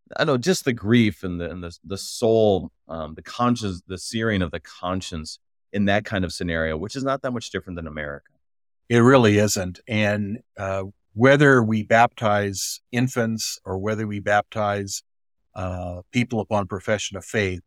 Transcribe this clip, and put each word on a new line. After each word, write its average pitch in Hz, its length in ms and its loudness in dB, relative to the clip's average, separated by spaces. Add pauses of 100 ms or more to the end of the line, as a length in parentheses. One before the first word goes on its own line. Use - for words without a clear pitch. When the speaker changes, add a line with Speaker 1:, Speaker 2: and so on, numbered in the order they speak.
(160)
Speaker 1:
I 139 80 0
don't 151 100 2
know, - 20 2
just 165 280 0
the 131 80 0
grief 113 500 2
and 87 180 -6
the, 85 80 -6
and 87 140 -10
the, 85 220 -14
the 95 120 -8
soul, 110 760 2 (160)
um, 78 260 -10
the 87 80 -18
conscience, 107 640 -2
the 92 100 -8
searing 110 460 -2
of 85 80 -2
the 85 80 -8
conscience 90 800 -8 (340)
in 101 120 0
that 101 200 2
kind 95 200 -2
of 82 80 -6
scenario, 80 440 -4
which 101 200 -8
is 135 80 -6
not 135 180 -4
that 131 80 -6
much 120 200 -8
different 92 260 -8
than 82 100 -10
America. 73 460 -12 (560)
Speaker 2:
It 117 100 4
really 117 400 8
isn't. 98 480 0
And, 104 540 -2 (180)
uh, 98 260 -4 (280)
whether 135 500 6
we 107 220 0
baptize 104 960 2 (100)
infants 120 720 -2
or 95 140 -6
whether 107 300 -4
we 104 100 -6
baptize, 101 840 -2 (500)
uh, 90 560 -8
people 120 300 -2
upon 101 260 -2
profession 101 500 -4
of 90 80 -12
faith 95 420 -4